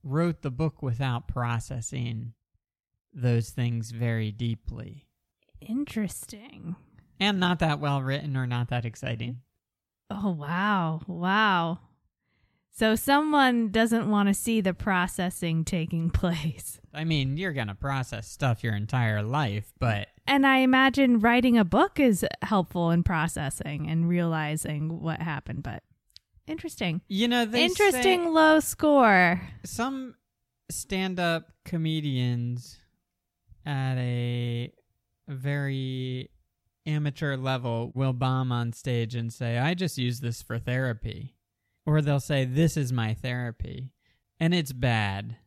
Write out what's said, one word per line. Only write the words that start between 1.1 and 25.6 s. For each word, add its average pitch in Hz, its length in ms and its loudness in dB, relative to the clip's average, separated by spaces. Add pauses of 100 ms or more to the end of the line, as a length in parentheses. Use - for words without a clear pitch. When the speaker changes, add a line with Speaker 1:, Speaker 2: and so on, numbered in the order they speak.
Speaker 1:
processing 117 1040 -4 (800)
those 120 380 0
things 117 420 -4
very 113 400 -2
deeply. 117 760 -8 (600)
Speaker 2:
Interesting. 220 1080 -8 (420)
Speaker 1:
And 196 220 0
not 180 200 2
that 151 200 0
well 143 220 0
written 139 340 -4
or 127 100 -2
not 123 220 -2
that 120 160 -2
exciting. 120 540 -6 (720)
Speaker 2:
Oh, 202 200 -2
wow. 170 760 0
Wow. 180 720 0 (920)
So 220 260 2
someone 277 760 4
doesn't 226 400 2
want 202 180 4
to 196 60 4
see 226 260 0
the 185 140 2
processing 180 920 0
taking 165 460 -2
<laughs> - 0 -
place. 165 720 -2 (100)
Speaker 1:
I 151 120 -8
mean, 147 340 0
you're 180 160 -4
gonna 107 200 -4
process 131 540 -6
stuff 127 340 0
your 113 120 -2
entire 107 480 0
life, 110 560 -2
but 107 300 0 (180)
Speaker 2:
And 277 200 4
I 269 120 6
imagine 262 640 6
writing 240 360 6
a 220 80 8
book 233 340 2
is 240 280 4 (160)
helpful 175 480 0
in 170 120 4
processing 151 840 -2
and 165 180 0
realizing 160 960 -2
what 160 220 -4
happened, 151 400 -8